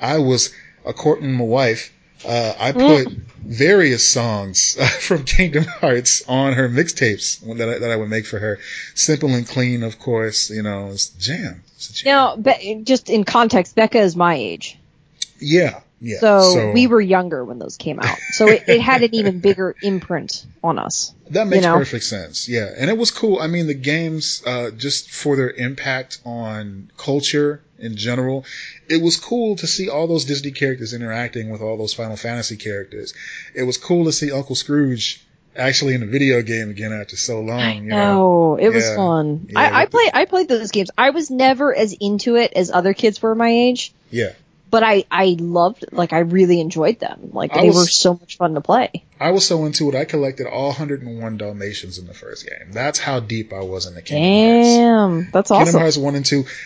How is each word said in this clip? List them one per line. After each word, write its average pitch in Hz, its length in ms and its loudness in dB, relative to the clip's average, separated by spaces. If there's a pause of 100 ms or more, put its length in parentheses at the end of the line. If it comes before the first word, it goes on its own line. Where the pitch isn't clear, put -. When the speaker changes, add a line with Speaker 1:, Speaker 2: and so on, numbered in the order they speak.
Speaker 1:
I 139 160 0
was 127 340 2 (320)
a - 100 -6
courting 147 400 0
my 123 100 0
wife. 117 480 0 (360)
Uh, 117 320 -2
I 127 120 -2
Speaker 2:
Mm. 247 340 6
Speaker 1:
put - 80 -8 (320)
various 139 640 4
songs, 104 720 0
<laughs> - 40 -2
uh, 127 60 2
from 147 380 -2
Kingdom 160 400 4
Hearts - 640 0
on 135 260 2
her 127 140 2
mixtapes 120 720 0 (180)
that 113 120 -2
I, 117 80 -4
that 117 140 -4
I 113 40 0
would 107 140 -4
make 110 160 -4
for 107 140 -8
her. 104 180 -4 (380)
Simple 143 400 0
and 120 120 -4
Clean, 123 360 -2
of 110 160 -8
course. 113 500 -2
You 107 140 -6
know, 101 280 -6
it's - 240 -6
a 90 40 -20
jam. 120 420 -6 (140)
It's - 160 -16
a - 20 -18
jam. - 180 -8
Speaker 2:
Now, 262 240 0
Be-, 220 480 -4
just 262 280 -2
in 214 140 0
context, 233 500 0
Becca 226 240 2
is 180 160 2
my 175 180 2
age. 104 420 -8 (640)
Speaker 1:
Yeah. 151 420 0 (200)
Yeah. 113 180 -10
Speaker 2:
So, 196 340 6
Speaker 1:
So 107 180 2
Speaker 2:
we 247 160 4
were 226 140 4
younger 180 420 0
when 120 140 -12
those - 200 -12
came - 220 -8
out. - 180 -2 (160)
So 214 160 4
it, 220 180 4
it 233 140 6
had 247 200 2
an 226 140 2
even 196 240 0
Speaker 1:
<laughs> - 0 -
Speaker 2:
bigger 190 420 0
imprint 185 640 -4 (180)
on 160 140 0
us. - 360 -6 (180)
Speaker 1:
That 208 160 0
makes 190 160 4
Speaker 2:
You 170 80 4
know? 170 60 6
Speaker 1:
perfect 127 260 -2
sense. 87 460 -8
Yeah. 113 280 -4
And 135 120 0
it 220 80 0
was 233 140 0
cool. 214 280 0
I 156 80 -2
mean, 170 200 -2
the 147 60 -2
games, 156 720 -4
uh, 120 260 -4
just 127 380 -8
for 143 260 -2
their 131 140 0
impact 131 760 -6
on 107 720 -10
culture 147 640 -2 (180)
in 113 180 -10
general, 127 480 -4 (440)
it 165 120 2
was 165 160 2
cool 226 400 -2
to 165 100 -8
see 185 220 -4
all 151 180 -2
those 160 180 -2
Disney 139 260 -6
characters 127 420 -4
interacting 117 560 -8
with 107 120 -10
all 110 160 -6
those 107 160 -6
Final 110 240 -8
Fantasy 117 400 -8
characters. 101 560 -10 (420)
It 127 80 -4
was 127 140 -2
cool 175 280 2
to 156 60 2
see 143 200 -2
Uncle 131 240 -6
Scrooge 139 720 -2 (300)
actually 131 400 0
in 120 80 -2
a 104 40 -6
video 131 360 2
game 110 260 -6
again 110 240 -8
after 104 240 -10
so 113 240 -4
long. 113 180 -4
Speaker 2:
I 113 160 -2
Speaker 1:
you 104 60 -10
Speaker 2:
know. 214 140 -4
Speaker 1:
know? 185 640 4
Speaker 2:
It 214 120 4
was 226 160 4
Speaker 1:
Yeah. 214 100 -2
Speaker 2:
fun. 160 540 -2
Speaker 1:
Yeah, 202 100 -2
Speaker 2:
I, 285 80 4
I 285 160 2
Speaker 1:
it 415 80 -2
Speaker 2:
play-, 453 220 4
I 320 120 2
played 370 240 0
those 220 220 0
games. 196 260 -2
I 254 140 4
was 302 200 -2
never 262 440 4
as 208 180 0
into 208 420 0
it 240 200 2
as 180 140 2
other 185 240 2
kids 214 280 0
were 226 120 2
my 233 160 2
age. 247 440 2 (180)
Speaker 1:
Yeah. 113 220 -4 (380)
Speaker 2:
But 226 120 6
I, 208 280 4
I 185 280 4
loved, 170 540 0
like, 170 180 0
I 160 80 2
really 175 400 4
enjoyed 160 400 0
them. - 340 -10
Like, - 220 -4
Speaker 1:
I 165 60 4
Speaker 2:
they 175 60 8
Speaker 1:
was 170 100 8
Speaker 2:
were 175 80 6
so 180 300 2
much - 220 -14
fun 165 180 0
to 147 60 -2
play. 220 280 2 (300)
Speaker 1:
I 151 120 0
was 190 160 2
so 160 180 0
into 151 240 -2
it, 131 60 -2
I 139 100 -2
collected 135 420 -4
all 135 260 -4
hundred 143 280 -6
and 117 200 -12
one 110 160 -8
Dalmatians 101 600 -10
in 90 100 -16
the - 60 -20
first - 320 -16
game. - 280 -14
That's 131 260 -4
how 135 220 -2
deep 110 320 -6
I 95 80 -8
was 92 240 -6
in 90 80 -12
the 87 80 -18
Kingdom 147 220 -2 (300)
Hearts. 233 220 6
Speaker 2:
Damn, 208 560 4
that's - 180 2
Speaker 1:
Kingdom 214 200 6
Speaker 2:
awesome. 170 120 4
Speaker 1:
Hearts 151 160 2
one 143 180 0
and 139 100 -2
two. 139 180 2 (220)